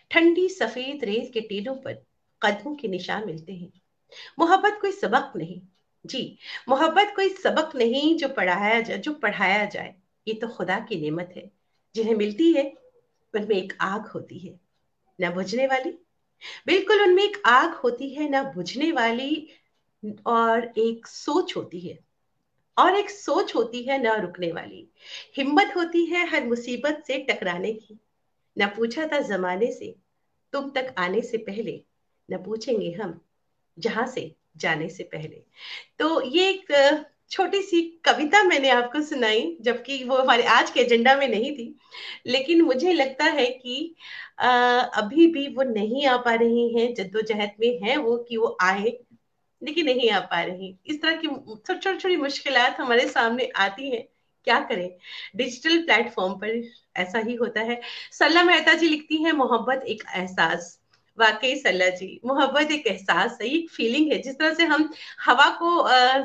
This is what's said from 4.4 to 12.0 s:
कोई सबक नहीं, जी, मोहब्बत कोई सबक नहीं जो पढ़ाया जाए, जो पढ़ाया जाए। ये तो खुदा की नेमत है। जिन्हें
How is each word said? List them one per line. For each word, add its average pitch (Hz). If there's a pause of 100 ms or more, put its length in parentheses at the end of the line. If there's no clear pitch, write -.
कोई 392
सबक -
नहीं, 175 (440)
जी, - (320)
मोहब्बत 320
कोई 392
सबक 302
नहीं 277
जो 269
पढ़ाया 208
जाए, 220
जो 302
पढ़ाया 202
जाए। - (320)
ये 220
तो 226
खुदा 190
की 226
नेमत 160
है। - (440)
जिन्हें 220